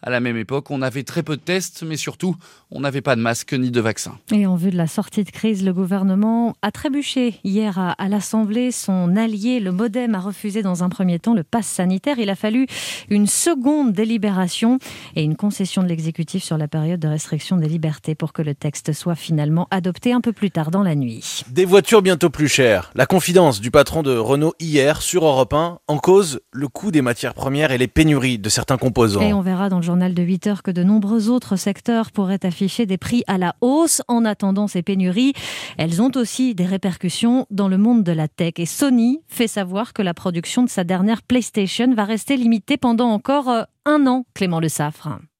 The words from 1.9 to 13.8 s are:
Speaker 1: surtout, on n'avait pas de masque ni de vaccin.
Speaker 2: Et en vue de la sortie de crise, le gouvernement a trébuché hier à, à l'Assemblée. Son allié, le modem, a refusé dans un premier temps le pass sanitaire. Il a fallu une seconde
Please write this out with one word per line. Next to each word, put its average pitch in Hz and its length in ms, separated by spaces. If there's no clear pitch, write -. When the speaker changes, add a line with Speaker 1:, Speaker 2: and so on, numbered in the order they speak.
Speaker 1:
surtout, 165 400
on - 120
n'avait 139 200
pas 131 140
de 113 60
masque 117 320
ni 127 180
de 120 80
vaccin. - 380
Speaker 2:
Et 208 140
en 185 100
vue 175 140
de 180 80
la 165 100
sortie - 360
de - 80
crise, 202 340
le 185 80
gouvernement 196 880
a 208 100
trébuché 269 720
hier 202 360
à, 180 140
à 196 160
l'Assemblée. 214 600
Son 185 440
allié, 226 440
le 185 120
modem, 226 420
a 190 60
refusé 202 420
dans 180 220
un 180 60
premier 180 280
temps 226 160
le 180 100
pass 208 220
sanitaire. 190 540
Il 202 100
a 190 60
fallu 240 320
une 208 180
seconde 277 680